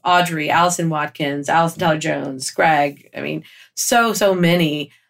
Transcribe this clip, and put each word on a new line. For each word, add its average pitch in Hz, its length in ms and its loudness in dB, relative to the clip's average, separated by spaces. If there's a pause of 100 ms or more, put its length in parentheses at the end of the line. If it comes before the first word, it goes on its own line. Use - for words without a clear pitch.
Audrey, 170 460 2
Allison 175 400 2
Watkins, 147 580 -4
Allison 165 320 0
Tyler 160 180 2
Jones, 139 520 -6
Greg, 147 680 0
I 139 60 -10
mean, 156 220 -8 (300)
so, 233 380 0
so 196 220 2
many 170 580 0 (180)